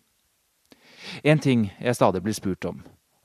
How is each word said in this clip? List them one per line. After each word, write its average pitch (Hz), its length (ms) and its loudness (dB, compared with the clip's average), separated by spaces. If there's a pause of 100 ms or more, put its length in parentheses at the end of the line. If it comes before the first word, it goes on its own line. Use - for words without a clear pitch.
(1200)
En 151 160 4
ting 117 300 2 (100)
jeg 117 160 -2
stadig 95 260 2
blir 107 140 -4
spurt 90 320 -6
om, - 140 -12 (420)